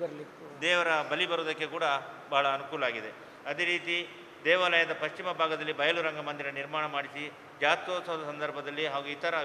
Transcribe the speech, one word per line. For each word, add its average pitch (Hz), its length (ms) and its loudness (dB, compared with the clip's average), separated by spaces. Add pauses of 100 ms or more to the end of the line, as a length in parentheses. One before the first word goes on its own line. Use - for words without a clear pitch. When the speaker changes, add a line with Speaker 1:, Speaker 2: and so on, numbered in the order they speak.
Speaker 1:
ಬರ್ಲಿಕ್ಕೂ 147 580 -10
Speaker 2:
ದೇವರ 175 260 4 (240)
ಬಲಿ 170 220 2
ಬರೋದಕ್ಕೆ 156 420 -2
ಕೂಡ 165 80 0 (460)
ಬಹಳ 143 180 4
ಅನುಕೂಲ 143 360 0
ಆಗಿದೆ. 110 280 -2 (340)
ಅದೇ 151 280 -2
ರೀತಿ 170 240 -2 (480)
ದೇವಾಲಯದ 170 560 6
ಪಶ್ಚಿಮ 175 300 -2
ಭಾಗದಲ್ಲಿ 156 420 0
ಬಯಲು 156 280 4
ರಂಗಮಂದಿರ 147 480 -4
ನಿರ್ಮಾಣ 143 360 -2
ಮಾಡಿಸಿ 143 380 -4 (380)
ಜಾತ್ರೋತ್ಸವದ 170 720 2
ಸಂದರ್ಭದಲ್ಲಿ 147 560 -4
ಹಾಗೂ 143 200 -2
ಇತರ 156 380 -2